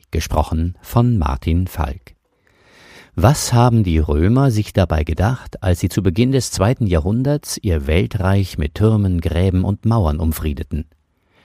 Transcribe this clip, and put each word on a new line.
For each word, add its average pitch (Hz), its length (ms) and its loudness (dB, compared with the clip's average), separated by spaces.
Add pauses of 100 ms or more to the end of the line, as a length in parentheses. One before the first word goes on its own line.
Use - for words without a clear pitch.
gesprochen 80 720 -2
von 120 360 2
Martin 85 500 0
Falk. - 480 -8 (1000)
Was 113 360 2
haben 120 320 4
die 82 160 2
Römer 87 500 2
sich 107 220 -2
dabei 78 320 0
gedacht, - 580 -4
als 90 200 0
sie 92 80 -2
zu - 120 -2
Beginn 98 300 0
des 131 200 -2
zweiten 110 360 0
Jahrhunderts 113 760 -2
ihr 80 240 -2
Weltreich 95 720 0
mit 76 180 -4
Türmen, 104 440 2
Gräben 90 460 0
und 101 180 -2
Mauern 87 380 0
umfriedeten? 80 640 -4 (600)